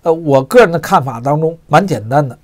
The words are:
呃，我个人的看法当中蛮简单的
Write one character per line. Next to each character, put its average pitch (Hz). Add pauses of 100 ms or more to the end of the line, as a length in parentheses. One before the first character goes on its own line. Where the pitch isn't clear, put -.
呃， 170
我 156
个 240
人 175
的 165
看 165
法 117
当 139
中 160 (120)
蛮 156
简 110
单 139
的 120